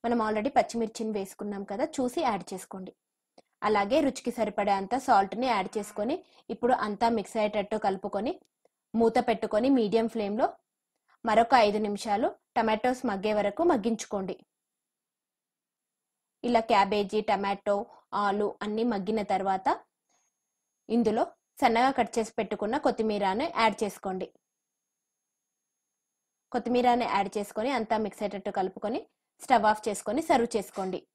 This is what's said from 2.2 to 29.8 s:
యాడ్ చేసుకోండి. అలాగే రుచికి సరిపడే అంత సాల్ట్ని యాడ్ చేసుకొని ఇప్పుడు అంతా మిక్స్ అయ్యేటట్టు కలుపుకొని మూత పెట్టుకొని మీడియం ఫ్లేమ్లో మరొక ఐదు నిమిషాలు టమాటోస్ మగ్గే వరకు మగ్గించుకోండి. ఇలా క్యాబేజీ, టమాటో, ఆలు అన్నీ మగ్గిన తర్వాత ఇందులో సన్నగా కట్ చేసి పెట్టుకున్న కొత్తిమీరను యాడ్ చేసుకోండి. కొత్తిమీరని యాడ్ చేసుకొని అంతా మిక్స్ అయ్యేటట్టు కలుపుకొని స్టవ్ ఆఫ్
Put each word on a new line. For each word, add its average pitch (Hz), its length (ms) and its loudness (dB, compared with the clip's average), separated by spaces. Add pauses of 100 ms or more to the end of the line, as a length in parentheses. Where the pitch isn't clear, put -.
యాడ్ 202 240 -2
చేసుకోండి. 185 420 -12 (760)
అలాగే 208 360 2
రుచికి 247 320 -2
సరిపడే 208 440 0
అంత 196 140 -4 (120)
సాల్ట్ని 214 460 2
యాడ్ 196 240 0
చేసుకొని 214 400 -4 (380)
ఇప్పుడు 247 220 2 (100)
అంతా 208 300 0
మిక్స్ 196 240 -4
అయ్యేటట్టు 214 460 -2
కలుపుకొని 202 480 -2 (680)
మూత 226 140 4 (160)
పెట్టుకొని 220 480 2
మీడియం 220 360 2
ఫ్లేమ్లో 220 340 0 (840)
మరొక 233 240 6 (140)
ఐదు 214 200 0
నిమిషాలు 208 420 -2 (260)
టమాటోస్ 220 540 0
మగ్గే 202 300 -2
వరకు 202 220 -2 (100)
మగ్గించుకోండి. 214 680 -2 (2000)
ఇలా 226 240 4
క్యాబేజీ, 202 480 2 (120)
టమాటో, 202 460 0 (460)
ఆలు 202 260 0 (120)
అన్నీ 214 320 -2
మగ్గిన 202 280 -2 (120)
తర్వాత 190 340 0 (1200)
ఇందులో 233 380 2 (340)
సన్నగా 247 400 4
కట్ 220 180 -2
చేసి 214 220 -4
పెట్టుకున్న 208 360 -4 (120)
కొత్తిమీరను 208 580 0 (160)
యాడ్ 214 220 2
చేసుకోండి. 185 440 -6 (2250)
కొత్తిమీరని 240 580 2
యాడ్ 196 240 0
చేసుకొని 214 400 -4
అంతా 220 260 -2
మిక్స్ 196 200 -6
అయ్యేటట్టు 202 360 -6
కలుపుకొని 185 420 -4 (440)
స్టవ్ 226 260 4
ఆఫ్ 214 160 0